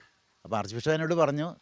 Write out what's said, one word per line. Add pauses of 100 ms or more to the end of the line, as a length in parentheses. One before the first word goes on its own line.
(440)
അപ്പോൾ
ആർച്ച്
ബിഷപ്പ്
എന്നോട്
പറഞ്ഞു, (180)